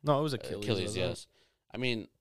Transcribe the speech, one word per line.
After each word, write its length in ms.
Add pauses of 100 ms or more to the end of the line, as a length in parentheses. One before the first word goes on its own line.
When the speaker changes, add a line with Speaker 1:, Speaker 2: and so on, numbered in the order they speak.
Speaker 1:
No, 160
it 20
was 120
Achilles, 300
Speaker 2:
Achilles, 220
Speaker 1:
wasn't 180
it? 40
Speaker 2:
yes. 180 (480)
I 40
mean, 280 (140)